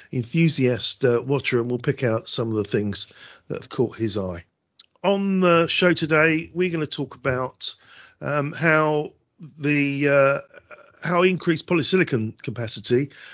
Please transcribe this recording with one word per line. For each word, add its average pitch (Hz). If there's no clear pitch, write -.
enthusiast, 131
uh, 120
watcher 131
and 117
will 123
pick 123
out 113
some 117
of 110
the 104
things 101
that -
have -
caught -
his 107
eye. 90
On 196
the 170
show 180
today, 160
we're 180
gonna 160
talk -
about, 131
um, 143
how 151
the, 143
uh, 139
how 175
increased 180
polysilicon 147
capacity, 120